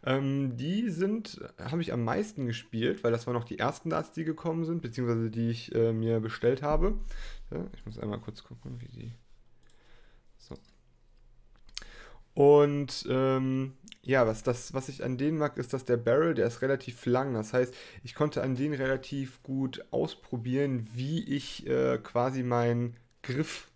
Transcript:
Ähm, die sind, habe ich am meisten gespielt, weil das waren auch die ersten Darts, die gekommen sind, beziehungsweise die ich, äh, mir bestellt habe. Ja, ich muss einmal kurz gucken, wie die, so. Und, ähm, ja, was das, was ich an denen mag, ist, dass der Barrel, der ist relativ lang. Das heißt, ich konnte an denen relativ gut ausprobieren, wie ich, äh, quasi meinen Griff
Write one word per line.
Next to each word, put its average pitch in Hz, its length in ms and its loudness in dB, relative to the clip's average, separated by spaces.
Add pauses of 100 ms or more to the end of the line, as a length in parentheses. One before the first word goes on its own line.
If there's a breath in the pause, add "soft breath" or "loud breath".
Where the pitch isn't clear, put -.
Ähm, 135 520 2
die 190 340 0
sind, 196 500 -2 (300)
habe 165 120 0
ich - 100 -2
am 120 100 0
meisten 139 440 -2
gespielt, 117 580 -2
weil 117 80 4
das 117 160 -2
waren 123 80 0
auch 113 80 -2
die - 160 -8
ersten 147 300 -2
Darts, 160 200 -2
die 165 140 -6
gekommen 160 400 -2
sind, 165 180 -2
beziehungsweise 117 480 0
die 117 200 0
ich, 117 220 -6
äh, 113 200 4
mir 113 260 2
bestellt 120 440 0
habe. 156 320 2 (580 loud breath)
Ja, - 120 -6 (120)
ich - 100 -16
muss 110 140 -12
einmal 104 180 -4
kurz - 240 -14
gucken, 123 380 -14
wie 123 80 -14
die, 117 240 -12 (1200 soft breath)
so. - 200 -18 (1800 loud breath)
Und, 143 760 8
ähm, 131 640 2 (280)
ja, 127 240 6
was 110 160 0
das, - 320 -2
was 131 140 -4
ich 135 160 -8
an 127 120 -2
denen 151 220 0
mag, 147 180 0
ist, 127 160 -4
dass 127 120 -4
der 123 120 4
Barrel, 143 380 4
der 113 140 4
ist - 140 -4
relativ 131 440 -2
lang. 127 280 2
Das 107 180 -4
heißt, 127 200 2 (300 loud breath)
ich - 140 -14
konnte 151 260 0
an 131 140 0
denen 147 180 0
relativ 135 680 -4
gut 135 480 -4
ausprobieren, 127 1000 -2
wie 135 300 -2
ich, - 460 -6
äh, 131 340 2
quasi 131 400 -2
meinen 120 540 0 (260)
Griff - 540 -4